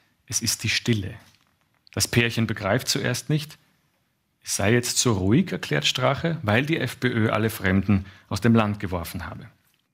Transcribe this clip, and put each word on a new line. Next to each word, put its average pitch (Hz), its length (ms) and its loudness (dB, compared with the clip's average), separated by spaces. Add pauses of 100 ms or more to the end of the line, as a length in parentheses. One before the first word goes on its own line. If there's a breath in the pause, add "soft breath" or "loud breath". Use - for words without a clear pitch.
(260 soft breath)
Es - 160 -4
ist - 200 -4
die 110 60 -2
Stille. 107 460 -2 (800)
Das 107 120 0
Pärchen 113 400 2
begreift 107 420 -2
zuerst 127 420 -2
nicht. 151 260 -2 (840)
„Es - 140 -6
sei 101 160 4
jetzt 120 260 2
so 123 140 2
ruhig“, 104 400 2
erklärt 151 340 -2
Strache, 139 560 0
„weil 107 240 2
die 160 120 -2
F - 220 -6
P 127 80 0
Ö 113 220 2
alle 107 180 0
Fremden 95 560 2 (240 loud breath)
aus 101 120 -4
dem 117 140 4
Land 107 260 2
geworfen 87 460 -8
habe.“ - 200 -14 (480)